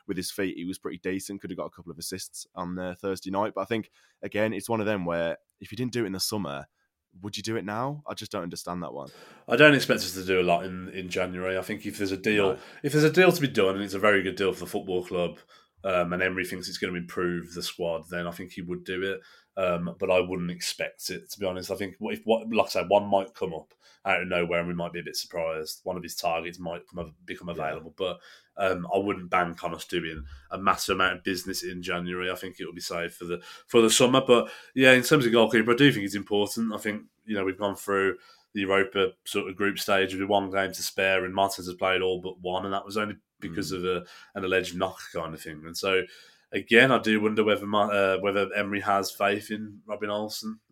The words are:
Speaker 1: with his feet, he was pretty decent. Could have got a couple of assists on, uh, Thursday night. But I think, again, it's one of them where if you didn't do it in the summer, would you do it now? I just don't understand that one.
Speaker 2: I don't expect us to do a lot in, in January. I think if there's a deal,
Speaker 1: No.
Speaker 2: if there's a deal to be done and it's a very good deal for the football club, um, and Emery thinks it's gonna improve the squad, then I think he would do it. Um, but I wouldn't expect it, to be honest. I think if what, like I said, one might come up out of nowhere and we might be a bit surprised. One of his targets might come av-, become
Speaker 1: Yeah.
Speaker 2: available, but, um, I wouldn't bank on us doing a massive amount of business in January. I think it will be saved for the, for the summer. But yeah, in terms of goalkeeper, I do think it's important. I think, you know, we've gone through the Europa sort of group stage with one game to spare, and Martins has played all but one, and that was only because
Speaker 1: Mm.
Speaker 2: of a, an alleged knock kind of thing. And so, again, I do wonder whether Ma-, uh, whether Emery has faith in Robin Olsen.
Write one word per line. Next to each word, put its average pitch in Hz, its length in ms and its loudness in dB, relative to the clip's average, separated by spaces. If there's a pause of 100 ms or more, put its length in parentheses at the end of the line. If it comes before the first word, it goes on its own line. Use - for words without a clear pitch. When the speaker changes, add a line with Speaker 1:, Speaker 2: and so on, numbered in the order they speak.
Speaker 1:
with 98 100 -4
his 87 140 -6
feet, 95 260 -4
he 85 80 -8
was 92 140 -6
pretty - 200 -10
decent. 98 440 -6
Could 87 80 -10
have 87 80 -10
got 78 80 -6
a - 40 -12
couple 87 220 -20
of 73 60 -16
assists - 560 -12
on, 90 240 -8
uh, 90 200 -8
Thursday 95 320 -6
night. 101 240 0
But 98 80 -4
I - 20 -2
think, 110 260 -4 (320)
again, 107 320 0
it's 98 160 -8
one 110 100 0
of 101 60 0
them 101 180 0
where 85 320 0 (240)
if 92 100 -18
you 104 60 -12
didn't 123 160 -4
do 120 120 0
it - 20 -4
in 95 60 -4
the 92 80 -6
summer, 73 460 -4 (540)
would 101 160 -10
you 104 60 -8
do 110 140 -4
it 90 100 -4
now? 131 420 -4
I 98 60 -6
just - 180 -14
don't 98 100 -4
understand 87 400 -8
that 65 120 -8
one. 69 140 -10 (380)
Speaker 2:
I - 100 0
don't 147 180 10
expect 117 260 2
us 92 140 -6
to 92 100 -8
do 92 160 4
a - 20 4
lot 87 220 2
in, 92 260 -10
in 90 200 -10
January. 92 480 -4
I 92 40 -4
think 101 220 -8
if 101 140 -8
there's 98 140 -2
a 95 40 -4
deal, 101 380 2
Speaker 1:
No. - 40 -14 (240)
Speaker 2:
if 139 100 -2
there's 151 120 6
a 151 80 6
deal 180 180 8
to 160 100 2
be 135 80 0
done 98 260 2
and 101 100 -2
it's 98 100 -8
a 98 40 -2
very 101 240 6
good 90 140 -2
deal 95 160 2
for - 80 -6
the 87 60 -8
football 90 380 -4
club, 87 340 -4 (460)
um, 87 280 2
and 90 100 0
Emery 92 220 0
thinks 92 240 -8
it's 87 100 -10
gonna 92 180 -4
improve 87 580 -4
the 87 80 -8
squad, 85 460 -4
then 87 180 -6
I 85 40 -6
think 90 220 -12
he 95 100 -10
would 87 220 -8
do 92 180 -4
it. 95 180 -4 (360)
Um, 87 420 -2
but 92 120 -2
I 92 100 4
wouldn't 90 300 -2
expect - 600 -8
it, 87 200 -10
to - 80 -14
be 101 80 -4
honest. 92 240 -6
I 95 40 -2
think 92 260 -8
if 107 240 -6
what, 110 260 2
like 104 160 2
I - 40 -8
said, 87 180 -2
one 101 180 4
might 98 280 0
come 90 180 -6
up - 220 -12 (300)
out 92 180 0
of 92 60 -6
nowhere 87 320 0
and 85 80 -4
we 87 60 -2
might 85 180 -4
be 87 80 -8
a 80 40 -10
bit 80 120 -10
surprised. 80 680 -6
One 90 120 -4
of 87 60 -8
his 82 140 -10
targets 85 420 -4
might 87 300 -10
come 85 100 -14
av-, 78 280 -12
become 90 220 -12
Speaker 1:
Yeah. 85 60 -6
Speaker 2:
available, 80 420 -8
but, 92 220 -4 (380)
um, 92 360 0
I 98 60 4
wouldn't 92 320 -2
bank 87 320 0
on 85 120 -4
us 80 100 -10
doing 80 400 -4 (260)
a 95 80 -8
massive 95 380 2
amount 92 220 2
of - 60 -18
business 92 380 -4
in 90 200 -8
January. 90 480 -4
I 90 40 -2
think 90 240 -12
it 92 80 -8
will 82 60 -12
be 85 80 -12
saved 85 340 -6
for 87 120 -12
the, 85 160 -6 (240)
for 120 140 8
the 110 100 8
summer. 131 360 6
But 117 240 6 (240)
yeah, 131 180 10
in 127 100 8
terms 123 240 4
of 110 60 2
goalkeeper, 117 400 6
I 117 40 4
do 139 160 8
think 104 120 0
it's 98 100 -6
important. 104 600 0
I 104 40 -6
think, 107 240 -4 (240)
you 110 80 -4
know, 98 100 0
we've 95 140 -2
gone 98 180 -2
through 98 400 0 (380)
the 104 80 0
Europa 95 500 2 (120)
sort 95 240 -4
of 92 80 -10
group 101 220 0
stage 95 360 2
with 98 140 -2
one 98 220 2
game 95 220 -2
to - 100 -8
spare, 95 420 2
and 92 100 -6
Martins 95 320 0
has 90 100 -8
played 92 260 2
all 92 180 0
but 90 200 -10
one, 92 240 -4
and 98 100 -4
that 98 100 -4
was 101 120 -8
only 104 200 -4 (240)
because 92 320 -6
Speaker 1:
Mm. 92 40 -4
Speaker 2:
of 90 80 -6
a, 87 220 -2 (280)
an 98 100 -6
alleged 90 320 0
knock 95 220 -2 (160)
kind 82 180 -6
of 78 80 -14
thing. 76 240 -12
And 85 120 -12
so, 95 260 2 (500)
again, 113 400 6
I 113 60 6
do 107 220 4
wonder 107 220 2
whether 101 240 2
Ma-, 104 220 2
uh, 98 300 4
whether 98 360 0
Emery 101 260 0
has 98 300 0
faith 101 400 -2
in 107 360 -8
Robin 104 240 -6
Olsen. 107 500 -6 (120)